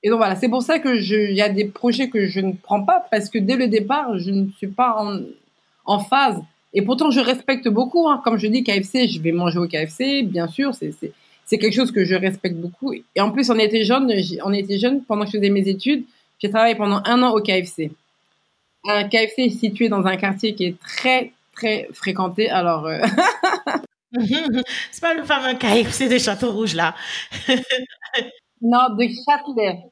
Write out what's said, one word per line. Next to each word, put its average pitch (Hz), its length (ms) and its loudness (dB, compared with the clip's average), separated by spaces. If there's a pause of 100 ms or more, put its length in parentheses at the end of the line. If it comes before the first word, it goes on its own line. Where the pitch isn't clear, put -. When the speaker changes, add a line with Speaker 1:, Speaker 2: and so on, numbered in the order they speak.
Speaker 1:
Et 208 60 0
donc 233 80 4
voilà, 202 180 2
c'est 196 140 0
pour 240 140 0
ça 320 160 0
que 262 200 2
je, 190 160 0
il 208 220 2
y 208 60 2
a 202 80 2
des 202 160 0
projets 240 420 -2
que 214 160 0
je 196 160 -2
ne 190 120 0
prends 202 300 -2
pas, 233 280 2
parce 208 180 0
que - 100 -4
dès 214 180 2
le 247 120 2
départ, 220 500 0
je 175 120 -6
ne 196 260 0
suis 202 100 -10
pas 226 320 0
en, 202 220 -4 (640)
en 202 140 2
phase. 247 420 2 (320)
Et 202 80 2
pourtant, 247 300 2
je 254 100 4
respecte 262 480 0
beaucoup, 262 400 2
hein. 269 160 2
Comme 226 140 2
je 214 80 -2
dis, 254 180 2
K 202 180 0
F 190 40 -6
C, 254 220 2
je 165 120 -4
vais 165 120 0
manger 175 260 0
au 175 100 0
K 160 180 -2
F 156 40 -10
C, 277 320 -2
bien 170 260 -2
sûr, 269 260 -2
c'est, 156 240 -8
c'est, - 140 -10 (320)
c'est 214 140 0
quelque 208 160 2
chose 240 180 2
que 190 120 2
je 185 100 2
respecte 190 420 -2
beaucoup. 180 380 -6
Et - 260 -6
en 311 100 2
plus, 247 200 2
on 226 80 4
était 220 260 2
jeunes, 254 320 2
j-, 170 260 -2
on 196 120 0
était 196 240 -2
jeunes, 254 260 0
pendant 208 200 -2
que 202 80 -8
je 214 40 -4
faisais 202 140 2
mes 196 180 2
études, 240 360 -2 (340)
j'ai 202 100 -4
travaillé 226 280 2
pendant 202 280 0
un 240 180 4
an 247 100 4
au 214 100 2
K 185 200 0
F 180 60 -10
C. 156 240 -8 (960)
Un 208 160 2
K 220 240 2
F 220 80 -12
C 262 60 2
est 247 80 4
situé 220 400 0
dans 196 160 2
un 190 100 0
quartier 196 380 -2
qui 190 100 -4
est 175 160 -6
très, - 540 -2 (200)
très - 380 -4
fréquenté, 190 560 -2
alors, 170 380 0
euh, 160 140 -4
<laughs> - 1120 -2
Speaker 2:
<laughs> 240 40 -6 (760)
C'est - 120 -14
pas 339 100 0
le 320 120 -4
fameux 262 340 0
K 226 260 4
F - 60 -4
C 262 180 -2
de 247 80 4
Château-Rouge, 220 580 0
là. 165 200 0 (520)
<laughs> 262 80 2 (1080)
Speaker 1:
Non, 240 320 4
de 233 100 2
Châtelet. 240 720 -2 (140)